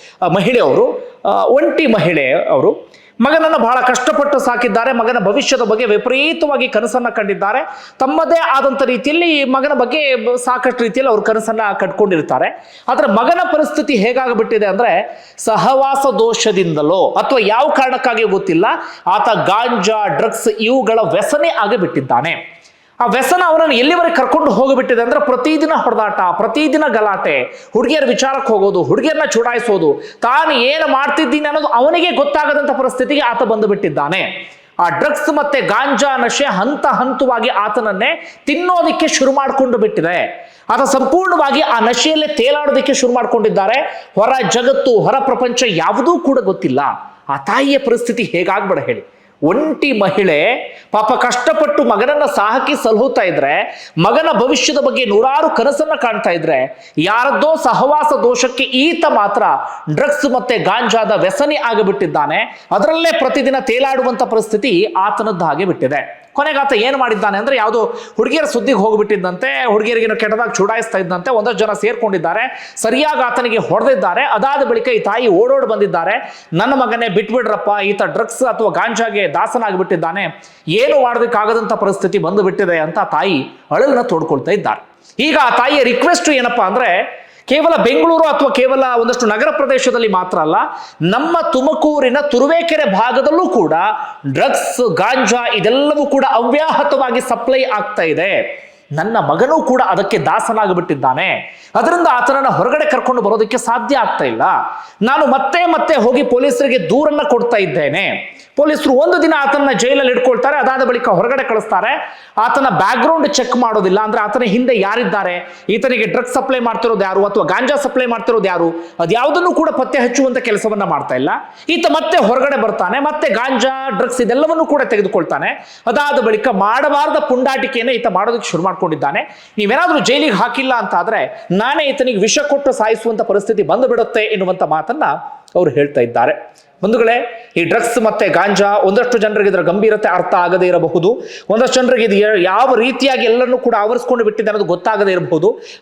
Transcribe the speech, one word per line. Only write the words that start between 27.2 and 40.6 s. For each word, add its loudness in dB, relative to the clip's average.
ಹುಡುಗಿಯರ 2
ವಿಚಾರಕ್ಕೆ 0
ಹೋಗೋದು, 2
ಹುಡುಗಿಯರನ್ನ 0
ಚುಡಾಯಿಸೋದು, 0
ತಾನು 2
ಏನು 0
ಮಾಡ್ತಿದ್ದೀನಿ 0
ಅನ್ನೋದು -2
ಅವನಿಗೆ 2
ಗೊತ್ತಾಗದಂತ 0
ಪರಿಸ್ಥಿತಿಗೆ 0
ಆತ -2
ಬಂದು 0
ಬಿಟ್ಟಿದ್ದಾನೆ. -2
ಆ 2
ಡ್ರಗ್ಸ್ 0
ಮತ್ತೆ 0
ಗಾಂಜಾ 0
ನಶೆ 0
ಹಂತ -2
ಹಂತವಾಗಿ 0
ಆತನನ್ನೇ -2
ತಿನ್ನೋದಿಕ್ಕೆ 0
ಶುರು 2
ಮಾಡ್ಕೊಂಡು 0
ಬಿಟ್ಟಿದೆ. -2